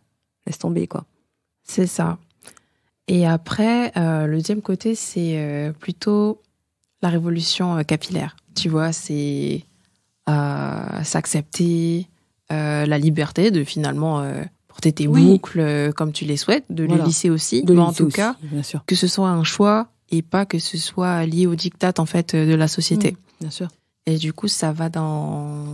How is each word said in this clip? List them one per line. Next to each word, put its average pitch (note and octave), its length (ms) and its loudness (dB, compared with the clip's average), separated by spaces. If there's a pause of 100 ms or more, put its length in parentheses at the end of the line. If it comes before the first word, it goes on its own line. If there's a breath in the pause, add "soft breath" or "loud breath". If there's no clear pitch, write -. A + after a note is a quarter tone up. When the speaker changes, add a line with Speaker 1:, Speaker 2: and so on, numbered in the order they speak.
(460)
Speaker 1:
laisse D#3+ 140 -10
tomber, E3+ 280 -2
quoi. - 180 -10 (580)
Speaker 2:
C'est F#3 240 0
ça. E3+ 300 -2 (920 soft breath)
Et F3 180 4
après, A3 720 2
euh, D#3+ 300 0
le D#3 100 0
deuxième G#3 240 -2
côté, G#3 320 -2
c'est, E3+ 460 -4
euh, D3 320 -4
plutôt G#3 720 -2 (600)
la F3+ 80 0
révolution, E3+ 680 0
euh, D3+ 60 0
capillaire. D#3 520 -4 (200)
Tu - 140 -2
vois, D#3+ 220 0
c'est, D3 720 -4 (680)
euh, C#3+ 720 -2
s'accepter, E3+ 1040 0 (440)
euh, D3+ 340 -2
la D3 140 2
liberté D#3 520 2
de D#3+ 120 2
finalement, D3 560 -2
euh, C#3 240 -6 (240)
porter - 240 0
tes D3 160 0
Speaker 1:
Oui. D#3+ 180 6
Speaker 2:
boucles, F#3 360 6
euh, D3 300 0
comme D#3 200 -2
tu D3+ 140 -6
les D3 120 -2
souhaites, B3+ 320 0
de E3 160 -4
Speaker 1:
Voilà. E3 160 2
Speaker 2:
les D#3+ 60 2
lisser E3 220 2
aussi, D#3+ 340 0
Speaker 1:
De F3 100 6
Speaker 2:
mais F3 60 10
Speaker 1:
les E3+ 60 8
Speaker 2:
en E3+ 40 2
Speaker 1:
lisser E3 140 -4
Speaker 2:
tout D#3 40 4
Speaker 1:
aussi, C#3 100 0
Speaker 2:
cas, A3 260 0
Speaker 1:
bien D3 200 -6
sûr. - 220 -8
Speaker 2:
que F#3 100 0
ce F3+ 120 2
soit F#3+ 220 0
un E3 140 2
choix G#3 440 2 (240)
et E3 100 2
pas F#3+ 240 0
que F3+ 140 -2
ce - 180 -6
soit F3 480 -2
lié E3+ 220 2
au E3+ 80 2
diktat, F3+ 420 -2
en D#3+ 80 0
fait, E3+ 300 -2
euh, D#3 100 4
de D#3+ 80 4
la D#3 140 4
société. F#3+ 460 0
Speaker 1:
Mmh, - 20 -10 (260)
bien D#3 80 -8
sûr. F3 180 -8 (380)
Speaker 2:
Et D#3+ 120 0
du D#3 160 -4
coup, - 160 -6
ça D#3+ 240 -2
va E3 160 -2
dans, D3+ 720 -6 (100)